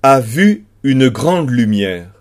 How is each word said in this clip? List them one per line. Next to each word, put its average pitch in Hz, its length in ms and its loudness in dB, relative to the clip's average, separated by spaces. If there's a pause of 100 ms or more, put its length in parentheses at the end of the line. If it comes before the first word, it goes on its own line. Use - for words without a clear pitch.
a 135 180 4
vu 185 440 0 (180)
une 131 260 2
grande 156 400 -2
lumière. 101 720 -2